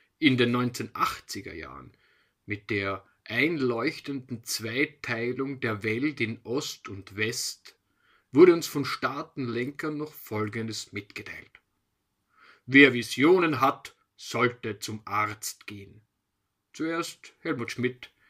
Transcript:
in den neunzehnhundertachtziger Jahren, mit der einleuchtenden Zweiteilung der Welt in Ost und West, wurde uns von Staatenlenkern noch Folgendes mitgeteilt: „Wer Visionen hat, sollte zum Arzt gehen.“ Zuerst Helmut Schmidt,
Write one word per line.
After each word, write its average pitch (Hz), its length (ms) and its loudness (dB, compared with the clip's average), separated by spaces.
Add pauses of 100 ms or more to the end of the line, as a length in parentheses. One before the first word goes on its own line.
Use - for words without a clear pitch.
(180)
in 131 180 4
den 120 140 4
neunzehnhundertachtziger - 1040 -4
Jahren, 67 380 -16 (540)
mit 104 240 -8
der 98 360 -4 (160)
einleuchtenden 131 1200 -2
Zweiteilung 127 1160 -4
der 107 240 -2
Welt 123 360 -2
in 113 220 -4
Ost - 460 -6
und 95 280 -14
West, - 600 -6 (560)
wurde 170 200 12
uns 165 140 0
von 143 180 -4
Staatenlenkern 139 1120 -6
noch 147 160 -8
Folgendes 107 800 -6
mitgeteilt: - 680 -14 (1080)
„Wer 131 260 10
Visionen 143 680 2
hat, - 340 0 (220)
sollte 117 640 -2
zum 110 240 -10
Arzt 104 640 -4
gehen.“ 101 320 -16 (720)
Zuerst 165 680 -8
Helmut 139 320 -6
Schmidt, 123 400 -4 (200)